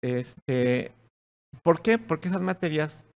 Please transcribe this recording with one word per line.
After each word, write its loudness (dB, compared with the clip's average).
Este, -2
¿por 4
qué? 2
Porque -4
esas -2
materias -4